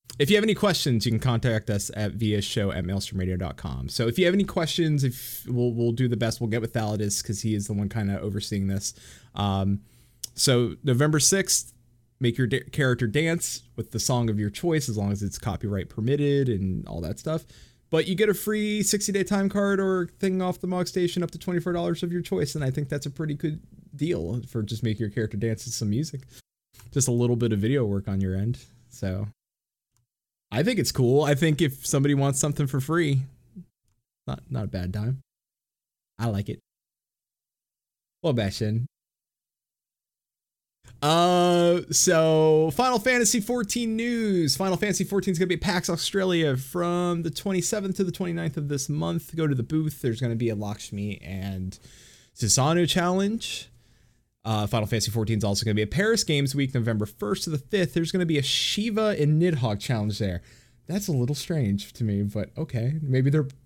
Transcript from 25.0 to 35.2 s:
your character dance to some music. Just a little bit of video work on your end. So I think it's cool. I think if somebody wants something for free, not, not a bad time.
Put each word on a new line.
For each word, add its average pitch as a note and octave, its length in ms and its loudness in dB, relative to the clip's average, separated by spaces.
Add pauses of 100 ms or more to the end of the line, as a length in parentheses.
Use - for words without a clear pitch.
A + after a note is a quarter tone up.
your G#2+ 100 -2
character A2 260 -2
dance A2 280 -2
to A#2+ 60 -10
some G#2+ 200 -2
music. C3+ 320 -2 (680)
Just C3 160 0
a B2+ 60 2
little A#2+ 240 4
bit A#2 160 2
of G2 80 0
video B2 240 2
work G2 240 -2
on G2 120 0
your F#2+ 140 0
end. G#2+ 240 -2 (300)
So G2+ 400 -6 (1200)
I B2 140 0
think A3+ 160 2
it's C3+ 100 0
cool. C3 320 4
I C#3+ 140 4
think D#3 260 2
if C#3 240 -2
somebody C#3+ 280 2
wants C#3 260 2
something D3 260 0
for C3+ 140 -2
free, C#3+ 420 0 (1040)
not, - 240 -8
not A#2+ 140 -4
a - 40 -4
bad F#2 240 -6
time. A#2 280 -2 (1000)